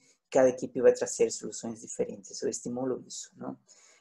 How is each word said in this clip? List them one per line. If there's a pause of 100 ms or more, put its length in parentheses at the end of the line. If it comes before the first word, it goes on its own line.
(300)
Cada
equipe
vai
trazer
soluções
diferentes.
Eu
estimulo
isso,
não? (460)